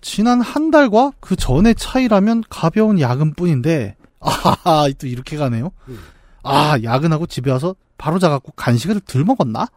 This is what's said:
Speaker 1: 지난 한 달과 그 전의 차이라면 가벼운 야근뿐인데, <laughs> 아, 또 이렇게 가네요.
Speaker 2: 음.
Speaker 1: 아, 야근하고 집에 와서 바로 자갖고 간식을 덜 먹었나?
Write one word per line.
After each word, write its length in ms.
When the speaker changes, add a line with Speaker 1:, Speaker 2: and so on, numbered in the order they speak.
Speaker 1:
지난 400
한 300
달과 500
그 160
전의 400
차이라면 720
가벼운 500
야근뿐인데, 960
<laughs> 120
아, 680
또 80
이렇게 300
가네요. 340
Speaker 2:
음. 100
Speaker 1:
아, 400
야근하고 440
집에 260
와서 240
바로 220
자갖고 380
간식을 500
덜 180
먹었나? 520